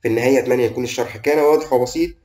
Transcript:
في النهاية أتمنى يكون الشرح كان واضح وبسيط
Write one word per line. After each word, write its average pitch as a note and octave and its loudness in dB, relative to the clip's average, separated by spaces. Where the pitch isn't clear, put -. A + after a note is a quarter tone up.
في B2 -4
النهاية A#2+ 2
أتمنى B2 0
يكون A#2 -2
الشرح A#2+ -6
كان D3 0
واضح D3+ 2
وبسيط C3 0